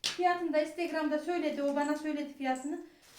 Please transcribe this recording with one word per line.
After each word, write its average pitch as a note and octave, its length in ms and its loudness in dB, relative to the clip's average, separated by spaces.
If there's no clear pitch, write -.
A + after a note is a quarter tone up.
Fiyatını F4 500 2
da D4+ 80 4
Instagram'da D#4 580 0
söyledi. D4+ 440 0
O C#4+ 140 2
bana D4 200 2
söyledi D4 420 -4
fiyatını. C#4 420 -2